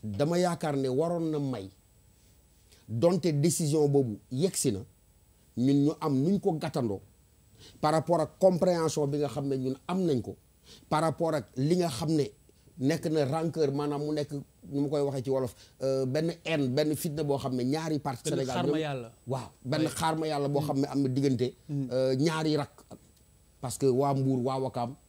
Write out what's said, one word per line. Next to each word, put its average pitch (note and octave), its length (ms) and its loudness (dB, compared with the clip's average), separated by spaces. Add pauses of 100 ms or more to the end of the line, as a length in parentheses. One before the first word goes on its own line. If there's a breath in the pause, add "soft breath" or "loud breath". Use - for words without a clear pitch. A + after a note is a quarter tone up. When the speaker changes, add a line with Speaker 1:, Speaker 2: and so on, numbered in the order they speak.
Speaker 1:
dama C#3+ 360 0
yaakaar E3 380 0
ne C3+ 120 0
waroon E3 420 0
na D3+ 80 -2
may, A#2+ 320 -4 (1160 soft breath)
donte D#3+ 380 2 (140)
décision D#3 480 2
boobu C3+ 300 2 (120)
yegsi C#3 420 0
na, G2 80 -4 (760)
ñun C#3 280 4
ñu C#3+ 60 4 (100)
am D3+ 220 -2
nuñ F#3 180 2
ko F#3+ 120 0
gàttandoo C3+ 480 -4 (800 loud breath)
par D3+ 120 2
rapport D#3+ 280 2
ak - 200 -4
compréhension E3+ 680 4
bi C#3+ 120 -2
nga C#3+ 100 -2
xam C#3 180 -4
ne C3+ 100 0
ñun C3 200 -2 (100)
am F#3 180 0
nañ C#3 160 2
ko, F#2+ 140 -8 (540 loud breath)
par D#3 140 2
rapport D#3+ 320 0
ak C3+ 220 -4
li D3 200 2
nga F3 120 0
xam D3 220 -4
ne D3+ 140 2 (540)
nekk D#3+ 280 0
na D#3 180 2
rancœur, D#3+ 480 0
maanaam D3 320 -2
mu D3+ 80 -4
nekk, D3 200 -4
nu C#3 480 -8
ma C#3+ 80 0
koy D3 140 0
waxee C3+ 200 -2
ci C3+ 80 -4
wolof, C3 240 0 (280 loud breath)
euh, C3+ 220 2
benn D#3 300 0 (100)
haine, D3+ 300 0
benn D3+ 220 2
fitna D#3 260 -4
boo C#3 160 0
xam C3 160 -4
ne B2 100 0
ñaari D#3 360 0
parti C3+ 300 -6
Speaker 2:
Benn D3 100 0
Speaker 1:
Sénégal C3 160 -4
Speaker 2:
xarma - 160 0
Speaker 1:
ñoom D3+ 80 0
Speaker 2:
yàlla. C3 320 -6 (160)
Speaker 1:
waaw, B2 220 -4 (140)
benn D3+ 180 0
Speaker 2:
Ouais. D#3 120 2
Speaker 1:
xarma D#3+ 320 0
yàlla C#3+ 220 0
boo C#3+ 120 0
Speaker 2:
Mm. D3+ 60 -4
Speaker 1:
xam C#3 140 0
ne C#3+ 80 2
am C#3 140 0
na C3+ 60 2
diggante, B2+ 460 2 (140)
Speaker 2:
Mm. C#3 240 -4
Speaker 1:
euh, C3 240 2
ñaari D#3 400 0
rak. - 280 -6 (760)
Parce B2 180 -8
que C3+ 80 2
waa C3+ 260 4
Mbour, C3 320 0
waa C3+ 140 -2
Wakam B2+ 380 -4 (120)